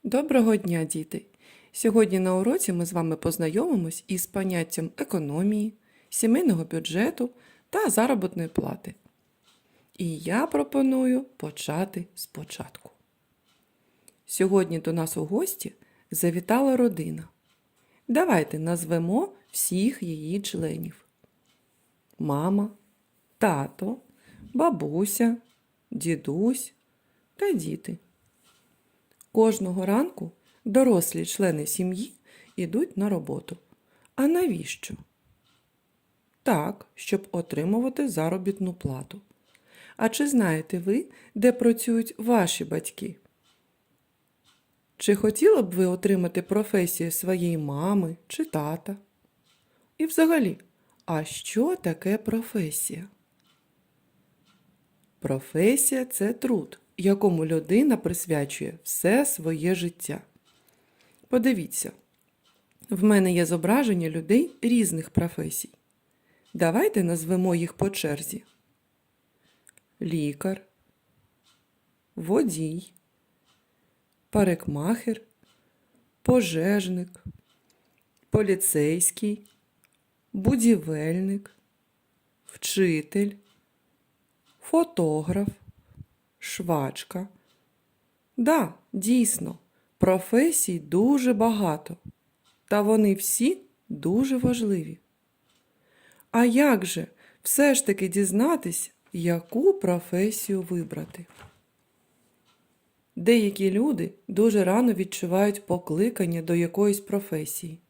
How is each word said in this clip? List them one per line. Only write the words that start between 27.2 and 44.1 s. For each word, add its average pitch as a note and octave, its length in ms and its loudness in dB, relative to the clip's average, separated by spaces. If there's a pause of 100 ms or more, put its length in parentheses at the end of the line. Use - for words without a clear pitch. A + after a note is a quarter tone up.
та G4 180 0
діти. E3 440 -6 (1400)
Кожного G3 520 2
ранку G#3 460 -2 (340)
дорослі G3 600 4
члени D#3 420 -2
сім'ї F#3 460 -6 (420)
ідуть F#3+ 420 -4
на G3+ 120 0
роботу. D#3 480 -6 (580)
А C4+ 120 2
навіщо? D4+ 680 -2 (1500)
Так, G3+ 420 0 (100)
щоб - 360 -4
отримувати G#3+ 800 -2
заробітну F#3 640 -4
плату. C#3 480 -10 (760)
А A3+ 120 2
чи C#4+ 180 -2
знаєте F3+ 520 0
ви, G3+ 260 -2 (300)
де A3+ 160 4
працюють A#3 640 0
ваші G#3+ 480 0
батьки? - 500 -8 (1800)